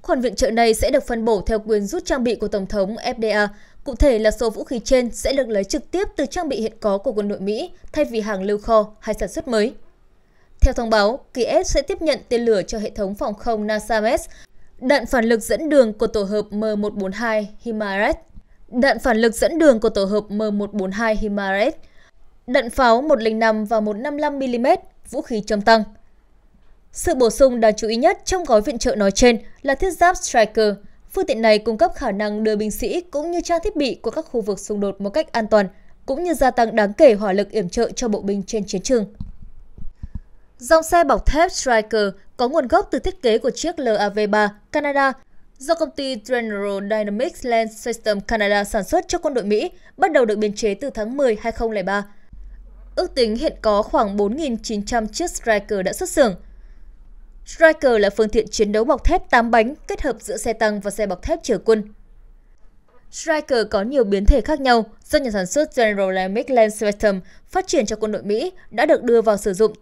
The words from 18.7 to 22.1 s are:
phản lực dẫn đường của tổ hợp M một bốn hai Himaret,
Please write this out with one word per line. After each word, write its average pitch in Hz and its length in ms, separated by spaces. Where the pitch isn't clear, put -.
phản 233 180
lực 226 180
dẫn 294 240
đường 277 220
của 226 80
tổ 202 160
hợp 208 260
M 208 280
một 202 160
bốn 190 160
hai 220 260
Himaret, 202 600